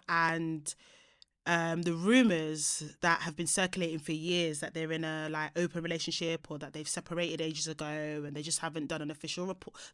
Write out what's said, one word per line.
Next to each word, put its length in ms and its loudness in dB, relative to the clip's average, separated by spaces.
and, 680 2
um, 360 2
the 100 2
rumours 920 4
that 220 4
have 140 -4
been 120 -2
circulating 500 2
for 140 -4
years 480 0
that 140 -6
they're 180 -2
in 120 -2
a, 260 -2
like, 260 -2
open 260 0
relationship 680 -2
or 80 -6
that 140 -10
they've 160 -8
separated 520 -2
ages 260 -2
ago 600 -4
and 100 -8
they 60 -6
just 180 -2
haven't 260 -4
done 160 -4
an 80 -4
official 360 -6
report, 300 -10